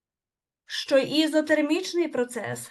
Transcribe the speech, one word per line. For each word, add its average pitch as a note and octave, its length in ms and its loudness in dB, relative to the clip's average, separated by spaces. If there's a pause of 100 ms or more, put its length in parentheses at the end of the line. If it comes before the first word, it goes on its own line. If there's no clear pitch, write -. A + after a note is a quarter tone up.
(720)
що - 280 2
ізотермічний D#4 1080 2
процес — A#3+ 640 -6